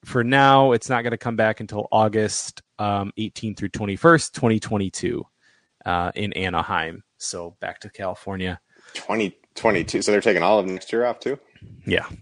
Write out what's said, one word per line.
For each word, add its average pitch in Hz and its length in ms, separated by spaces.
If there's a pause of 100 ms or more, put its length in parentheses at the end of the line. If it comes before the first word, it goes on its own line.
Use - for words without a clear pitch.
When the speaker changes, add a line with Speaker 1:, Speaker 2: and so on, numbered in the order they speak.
Speaker 1:
for 120 180
now, 135 480
it's 117 180
not 120 140
gonna 117 140
come 117 180
back 110 240
until 104 320
August, 107 720 (180)
um, 101 380
eighteenth 107 420
through 98 100
twenty-first, 110 640
twenty 110 260
twenty-two, - 680 (600)
uh, 87 300
in 104 180
Anaheim. 87 680 (140)
So 85 420
back 92 220
to 101 80
California. 92 680 (360)
Speaker 2:
Twenty 104 420 (160)
twenty-two. 92 480
So 104 100
they're 101 100
taking 92 220
all 104 160
of 95 60
next 92 260
year 117 140
off 117 140
too? 135 180 (480)
Speaker 1:
Yeah. - 220 (140)